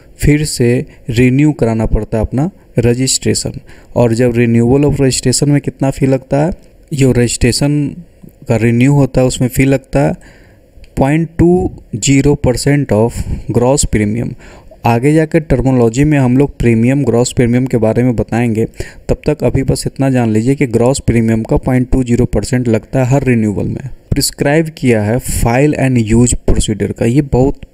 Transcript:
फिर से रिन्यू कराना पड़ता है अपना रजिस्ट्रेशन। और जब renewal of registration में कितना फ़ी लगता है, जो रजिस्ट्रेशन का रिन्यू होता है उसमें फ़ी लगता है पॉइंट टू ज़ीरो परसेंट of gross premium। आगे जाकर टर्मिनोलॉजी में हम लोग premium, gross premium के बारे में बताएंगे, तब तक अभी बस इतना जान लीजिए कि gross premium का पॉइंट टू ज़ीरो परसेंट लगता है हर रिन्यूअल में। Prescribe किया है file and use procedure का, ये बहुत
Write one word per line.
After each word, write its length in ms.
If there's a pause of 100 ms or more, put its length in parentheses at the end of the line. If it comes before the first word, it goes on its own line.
(180)
फिर 260
से 420 (240)
रिन्यू 420
कराना 340
पड़ता 320
है 60
अपना 260 (280)
रजिस्ट्रेशन। 760 (440)
और 180
जब 180
renewal 520
of 100
registration 540
में 120
कितना 300
फ़ी 160
लगता 380
है, 80 (400)
जो 200
रजिस्ट्रेशन 760 (600)
का 80
रिन्यू 360
होता 280
है 60
उसमें 220
फ़ी 160
लगता 360
है 140 (840)
पॉइंट 320 (100)
टू 320 (260)
ज़ीरो 380
परसेंट 580
of 200 (400)
gross 340
premium। 480 (500)
आगे 300
जाकर 260
टर्मिनोलॉजी 640
में 140
हम 180
लोग 220
premium, 460
gross 280
premium 340
के 100
बारे 260
में 140
बताएंगे, 480 (440)
तब 180
तक 180
अभी 180
बस 240
इतना 240
जान 220
लीजिए 220
कि 120
gross 400
premium 360
का 140
पॉइंट 340
टू 140
ज़ीरो 200
परसेंट 440
लगता 360
है 60
हर 140
रिन्यूअल 420
में। 220 (220)
Prescribe 580 (100)
किया 240
है 160
file 600
and 340
use 220 (160)
procedure 420
का, 120
ये 180
बहुत 380 (140)